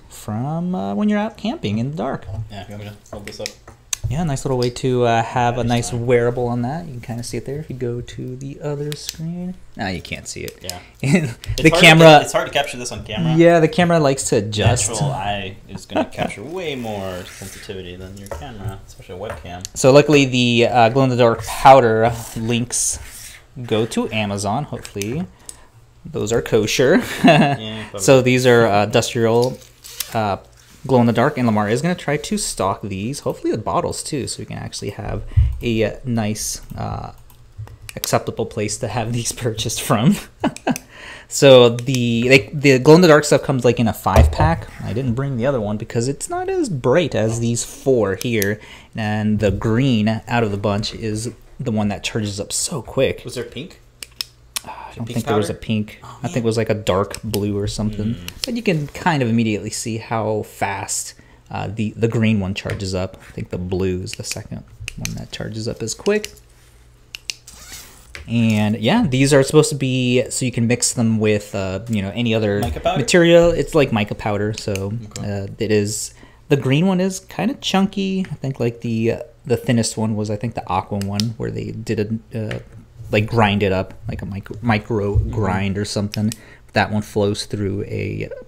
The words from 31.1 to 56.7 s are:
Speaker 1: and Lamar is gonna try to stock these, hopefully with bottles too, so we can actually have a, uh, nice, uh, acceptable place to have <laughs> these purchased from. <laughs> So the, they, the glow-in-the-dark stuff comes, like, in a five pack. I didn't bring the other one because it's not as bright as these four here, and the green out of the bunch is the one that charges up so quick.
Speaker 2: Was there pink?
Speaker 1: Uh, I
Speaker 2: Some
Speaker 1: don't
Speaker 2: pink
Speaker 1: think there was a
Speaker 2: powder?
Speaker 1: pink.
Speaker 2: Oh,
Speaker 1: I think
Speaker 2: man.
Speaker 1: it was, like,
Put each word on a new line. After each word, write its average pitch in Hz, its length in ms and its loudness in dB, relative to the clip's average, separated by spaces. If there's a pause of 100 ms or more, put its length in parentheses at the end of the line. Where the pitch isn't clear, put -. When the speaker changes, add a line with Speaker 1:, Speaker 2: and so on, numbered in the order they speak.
Speaker 1:
and 123 80 0
Lamar 107 240 0
is 123 100 0
gonna 175 140 -2
try 147 240 -4
to 208 180 -6
stock 104 460 -4
these, 104 380 -6
hopefully 220 320 -4
with 113 120 -6
bottles - 380 -4
too, 120 240 -6
so - 140 -10
we 110 40 -12
can - 140 -12
actually - 320 -10
have 107 320 -8 (400)
a, 113 220 2
uh, 104 60 0 (140)
nice, 110 560 -4 (160)
uh, 107 360 -8 (840)
acceptable - 480 -2
place 104 340 -4
to 120 100 -6
have 117 240 -4
<laughs> 120 40 -2
these 117 160 -4
purchased 113 480 -4
from. 139 360 2 (260)
<laughs> - 120 0 (720)
So 131 440 8
the, 120 580 0
they, 135 240 6
the 135 260 4
glow-in-the-dark 151 460 8
stuff - 180 4
comes, 131 220 0
like, 123 160 4
in 113 80 2
a 107 60 0
five 92 360 4
pack. - 380 0 (160)
I 101 80 -4
didn't 123 220 -2
bring 139 220 -4
the 117 100 0
other 135 140 2
one 104 180 -4
because 117 280 -4
it's 139 220 -6
not 359 200 -6
as 370 200 -2
bright 139 460 2
as 113 260 0
these 117 240 -2
four 110 500 0
here, 107 460 0 (340)
and 107 460 -2
the 104 100 4
green 110 800 2
out 120 160 0
of 104 80 -2
the 101 60 -2
bunch 104 360 -2
is 110 380 -6 (260)
the 127 140 -4
one 107 160 2
that 98 160 -6
charges 104 340 -4
up - 140 -8
so - 300 -4
quick. - 420 -2
Speaker 2:
Was 127 100 -12
there 120 80 -6
pink? - 380 -14 (840)
Speaker 1:
Uh, - 40 -16
I - 260 -16
Speaker 2:
Some - 40 -14
Speaker 1:
don't 117 80 -8
Speaker 2:
pink 120 100 -8
Speaker 1:
think 113 100 -4
there 107 100 0
was 104 140 0
a 104 40 -6
Speaker 2:
powder? - 100 -16
Speaker 1:
pink. 107 400 -4
Speaker 2:
Oh, - 140 -18
Speaker 1:
I 123 100 -6
think - 60 -6
Speaker 2:
man. 127 100 -2
Speaker 1:
it - 20 -2
was, 110 120 0
like, 110 120 0